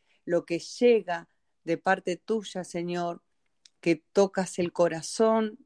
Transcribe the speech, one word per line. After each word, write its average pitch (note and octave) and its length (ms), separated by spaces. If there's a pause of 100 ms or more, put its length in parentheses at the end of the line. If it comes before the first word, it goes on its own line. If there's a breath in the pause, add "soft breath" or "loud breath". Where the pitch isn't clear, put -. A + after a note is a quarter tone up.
(240)
lo E3+ 200
que E3 160
llega F#3 680 (360)
de E3+ 120
parte F#3+ 400
tuya, G3 460
Señor, F3 600 (580)
que E3 320
tocas F#3+ 460
el F3 140
corazón G#3+ 920